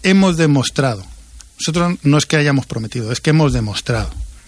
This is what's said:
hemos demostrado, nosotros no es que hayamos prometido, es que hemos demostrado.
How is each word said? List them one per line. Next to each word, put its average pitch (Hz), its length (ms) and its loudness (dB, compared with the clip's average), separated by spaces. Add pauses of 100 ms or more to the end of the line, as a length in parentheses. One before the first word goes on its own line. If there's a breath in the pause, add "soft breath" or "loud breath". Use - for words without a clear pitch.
hemos 190 340 4
demostrado, 139 680 0 (540)
nosotros 175 440 -2
no 147 160 4
es 143 80 -2
que - 100 -2
hayamos 143 300 0
prometido, 110 460 -6
es 123 80 -6
que - 100 0
hemos 151 220 4
demostrado. 113 580 -4 (380)